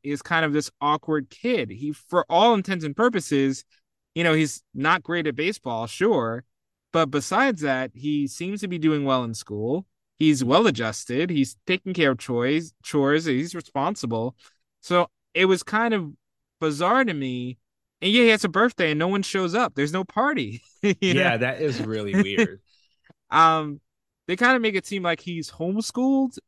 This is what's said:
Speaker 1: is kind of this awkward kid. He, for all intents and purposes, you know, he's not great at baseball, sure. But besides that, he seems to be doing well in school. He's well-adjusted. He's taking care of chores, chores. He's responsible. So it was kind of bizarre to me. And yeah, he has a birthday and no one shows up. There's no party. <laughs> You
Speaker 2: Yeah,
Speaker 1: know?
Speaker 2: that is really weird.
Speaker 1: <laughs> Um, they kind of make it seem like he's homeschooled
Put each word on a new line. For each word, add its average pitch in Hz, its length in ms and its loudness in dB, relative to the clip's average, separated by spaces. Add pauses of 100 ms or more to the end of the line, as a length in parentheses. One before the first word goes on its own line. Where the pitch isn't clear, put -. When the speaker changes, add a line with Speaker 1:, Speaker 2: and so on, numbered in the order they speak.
Speaker 1:
is 143 200 -6
kind 165 220 0
of 147 80 0
this 151 180 -2 (100)
awkward 147 500 -2
kid. 214 400 -4
He, 139 220 -8
for - 360 -2
all 220 260 6
intents 185 300 -2
and 147 120 -6
purposes, 151 680 0 (500)
you 170 100 -2
know, 160 100 4
he's 156 280 0 (120)
not 156 280 0
great 170 240 -4
at 131 100 -4
baseball, 127 500 -6
sure. 127 580 0 (480)
But 165 140 2
besides 190 560 0
that, 131 320 -2
he 143 320 -2
seems 190 340 -8
to 208 80 -6
be 175 100 -6
doing 156 260 0
well 131 200 0
in 113 100 -6
school. 113 520 -6 (320)
He's 151 260 4
well-adjusted. 127 840 0
He's 143 260 -2 (100)
taking 185 280 -4
care 156 180 4
of 123 60 -2
chores, 135 640 -2
chores. 151 440 2
He's 156 280 -2
responsible. 135 800 -4 (460)
So 175 280 0 (260)
it 180 120 2
was 190 160 2
kind 220 320 0
of 170 160 -4 (500)
bizarre 175 440 2
to 196 100 -2
me. 127 440 -6 (420)
And 196 120 0
yeah, 247 100 6
he 226 60 8
has 220 160 2
a 196 40 0
birthday 190 420 2
and 151 80 0
no 170 100 0
one 196 140 0
shows 185 320 -2
up. 226 200 0
There's 147 180 -2
no 185 120 -2
party. 185 580 -4 (200)
<laughs> - 0 -
You 196 320 2
Speaker 2:
Yeah, 139 180 4
Speaker 1:
know? 113 60 0
Speaker 2:
that 131 220 -2
is 139 220 -2
really 107 320 -4
weird. 98 500 0
Speaker 1:
<laughs> - 60 -20 (600)
Um, 156 500 4 (460)
they 185 100 -2
kind 254 200 4
of 233 60 0
make 214 120 0
it 185 120 -2
seem 196 160 -6
like 170 180 0
he's 170 300 -10
homeschooled 247 960 -2